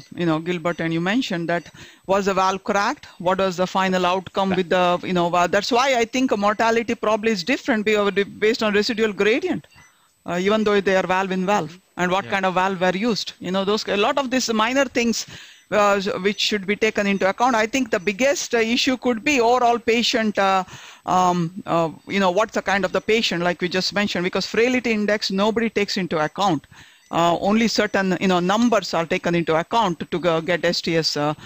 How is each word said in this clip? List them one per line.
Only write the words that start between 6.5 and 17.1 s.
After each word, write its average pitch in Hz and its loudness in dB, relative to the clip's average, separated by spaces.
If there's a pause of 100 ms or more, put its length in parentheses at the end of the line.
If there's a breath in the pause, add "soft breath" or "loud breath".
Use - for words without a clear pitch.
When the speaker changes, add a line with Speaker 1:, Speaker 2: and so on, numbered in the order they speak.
Speaker 1:
probably 220 0
is 185 -2
different 233 -2
be-, 214 2
uh, 202 2
based 202 0
on 214 0
residual 208 0
gradient, 214 0 (580 soft breath)
uh, 170 -4
even 208 2
though 208 4
they 190 2
are 185 2
valve 185 0
in 185 -2
valve, 196 -2 (180)
and 175 0
what 196 0
Speaker 3:
Yeah. 226 -8
Speaker 1:
kind 196 -2
of 185 0
valve 185 0
were 185 2
used. 220 -2
You 180 -8
know, 190 -2
those, 214 -2
a 196 0
lot 247 0
of 269 -2
these 240 -2
minor 247 2
things, 233 -2 (460 loud breath)
uh, 202 4 (200)
which 208 -2
should 202 -2
be 202 0
taken 214 0
into 196 2